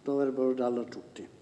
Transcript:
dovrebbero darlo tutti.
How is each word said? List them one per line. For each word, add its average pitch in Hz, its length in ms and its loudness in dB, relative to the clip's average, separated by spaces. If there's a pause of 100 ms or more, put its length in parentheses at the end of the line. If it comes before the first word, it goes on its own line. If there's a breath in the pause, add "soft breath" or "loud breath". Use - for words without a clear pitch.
dovrebbero 131 500 2
darlo 123 320 0
tutti. - 440 -14 (140)